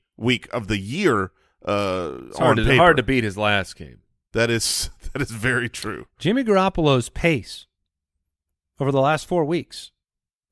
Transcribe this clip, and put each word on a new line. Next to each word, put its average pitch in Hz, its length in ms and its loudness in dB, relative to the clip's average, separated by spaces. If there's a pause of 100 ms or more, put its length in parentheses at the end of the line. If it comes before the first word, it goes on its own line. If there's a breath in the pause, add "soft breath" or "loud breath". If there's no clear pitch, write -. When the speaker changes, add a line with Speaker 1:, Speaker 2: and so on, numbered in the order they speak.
(180)
Speaker 1:
week 120 340 -2
of 110 160 -6
the 107 120 0
year, 120 540 0 (300)
uh, 92 500 -2 (160)
Speaker 2:
It's - 100 -10
hard 110 180 2
Speaker 1:
on 113 80 0
Speaker 2:
to, 120 60 2
Speaker 1:
paper. 127 100 8
Speaker 2:
hard 170 160 6
to 123 60 2
beat 127 200 0
his 101 140 -6
last 104 380 0
game. 64 240 -20 (340)
Speaker 1:
That 117 160 2
is, - 400 -2 (120)
<laughs> - 120 -8
that 143 80 -4
is - 80 -6
very 120 400 -2
true. 95 380 -10 (100)
Speaker 3:
Jimmy 247 260 0
Garoppolo's 185 640 2
pace - 580 -4 (1120)
over 139 120 0
the 135 100 2
last 147 260 0
four 170 180 0
weeks, - 460 -6 (600)